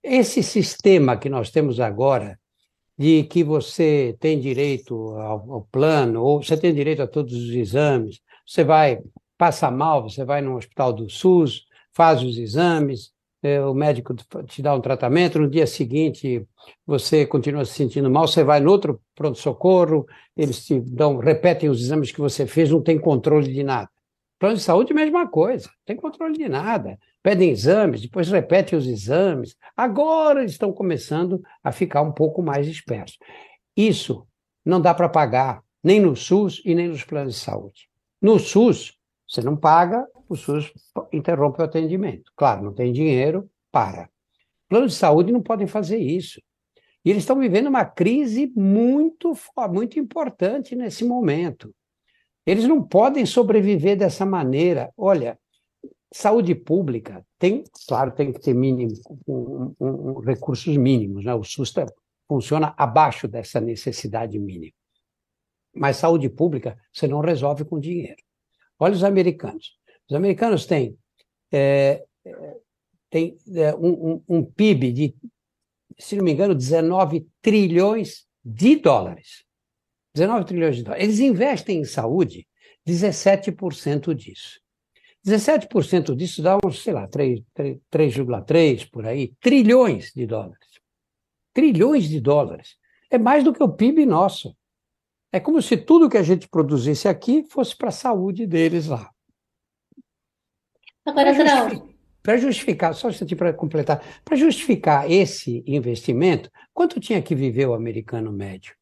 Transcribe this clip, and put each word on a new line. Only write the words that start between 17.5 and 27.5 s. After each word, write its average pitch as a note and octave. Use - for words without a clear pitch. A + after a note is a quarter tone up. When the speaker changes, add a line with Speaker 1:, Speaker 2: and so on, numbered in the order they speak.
Speaker 1:
se -
sentindo C3+
mal, D#3
você D#3
vai D3
no D3
outro C#3+
pronto-socorro, D#3
eles C#3+
te C#3
dão, B2+
repetem D#3
os A#2+
exames C3+
que -
você C#3+
fez, D#3
não D#3
tem D#3+
controle D3
de C#3
nada. B2
Plano G#3
de F3+
saúde, G3
mesma D#4
coisa, A3
não -
tem A3
controle D#4
de D4
nada. C3+
Pedem F#3